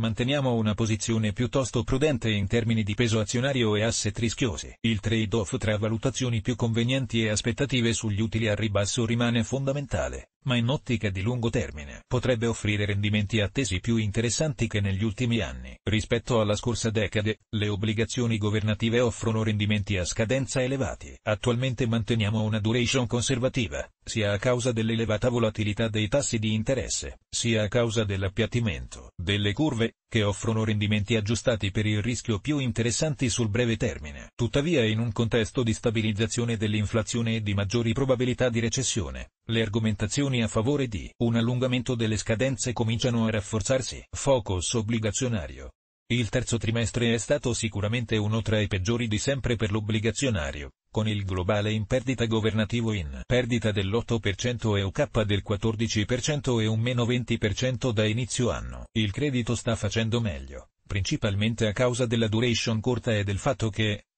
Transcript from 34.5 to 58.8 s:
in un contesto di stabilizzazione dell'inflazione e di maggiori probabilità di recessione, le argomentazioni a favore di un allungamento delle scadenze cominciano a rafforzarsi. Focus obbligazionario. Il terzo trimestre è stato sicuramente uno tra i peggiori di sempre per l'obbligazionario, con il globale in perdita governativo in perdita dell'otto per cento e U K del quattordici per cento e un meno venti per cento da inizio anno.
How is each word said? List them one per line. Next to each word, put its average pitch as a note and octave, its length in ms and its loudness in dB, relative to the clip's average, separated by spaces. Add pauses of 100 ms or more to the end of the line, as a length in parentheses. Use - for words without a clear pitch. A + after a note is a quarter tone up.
in A2 140 2
un A#2 140 -2
contesto A#2 500 0
di A2 100 2
stabilizzazione A2+ 840 0
dell'inflazione G#2+ 800 0
e A2 60 -4
di G2+ 120 -2
maggiori A2 380 2
probabilità B2+ 560 2
di A#2 120 0
recessione, F#2+ 680 -2 (160)
le A2+ 160 2
argomentazioni A2 800 0
a A2 60 0
favore C3 400 0
di E2+ 300 -8
un A#2 180 2
allungamento B2 580 0
delle A2 220 0
scadenze B2 560 0
cominciano A#2 540 0
a A2 40 2
rafforzarsi. G#2+ 800 -2
Focus G#2+ 640 0
obbligazionario. G#2+ 1000 -2 (380)
Il A#2 180 0
terzo A#2+ 300 0
trimestre A#2 560 0
è A#2 40 0
stato C#3 340 0
sicuramente A2 640 -2
uno G#2+ 260 0
tra G#2+ 160 2
i G#2 80 2
peggiori A2 400 0
di G#2+ 120 0
sempre B2+ 360 0
per G#2+ 160 -2
l'obbligazionario, G#2 1040 0 (180)
con A2 160 0
il G#2 180 0
globale G2 460 0
in G#2+ 160 0
perdita B2 400 0
governativo A2 640 2
in D2 320 -6
perdita A#2+ 460 2
dell'otto G#2 480 0
per G#2 160 0
cento A2+ 400 0
e G2 80 2
U G2 80 0
K C3 320 0
del G2+ 200 0
quattordici G#2+ 640 0
per B2 140 -2
cento B2+ 380 0
e A2 80 2
un A2 140 2
meno A#2+ 240 0
venti A#2 340 0
per G2+ 160 0
cento B2+ 380 0
da G#2+ 120 2
inizio A2+ 460 0
anno. B1 400 -8